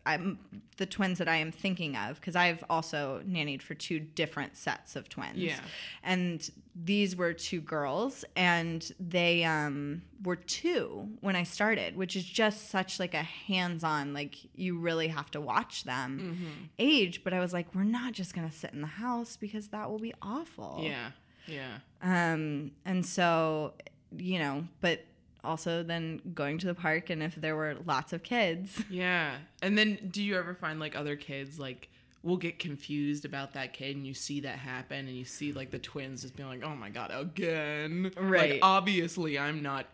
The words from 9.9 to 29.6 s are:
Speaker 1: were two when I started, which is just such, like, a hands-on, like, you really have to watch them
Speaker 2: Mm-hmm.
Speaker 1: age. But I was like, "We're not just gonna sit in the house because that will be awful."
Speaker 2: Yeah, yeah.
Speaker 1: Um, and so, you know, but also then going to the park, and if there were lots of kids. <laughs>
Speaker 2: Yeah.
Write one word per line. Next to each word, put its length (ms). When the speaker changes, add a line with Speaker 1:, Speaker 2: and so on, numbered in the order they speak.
Speaker 1:
were 140
two 840
when 160
I 80
started, 520
which 200
is 80
just 440
such, 300
like, 160
a 80
hands-on, 920
like, 240
you 220
really 320
have 220
to 100
watch 440
them 340
Speaker 2:
Mm-hmm. 460
Speaker 1:
age. 440
But 80
I 80
was 140
like, 200
"We're 100
not 280
just 220
gonna 180
sit 220
in 80
the 60
house 480
because 320
that 200
will 120
be 200
awful." 600
Speaker 2:
Yeah, 300
yeah. 320
Speaker 1:
Um, 680
and 220
so, 680
you 260
know, 260
but 220
also 400
then 380
going 240
to 80
the 80
park, 340
and 140
if 140
there 200
were 200
lots 260
of 100
kids. 640
<laughs> 40
Speaker 2:
Yeah. 460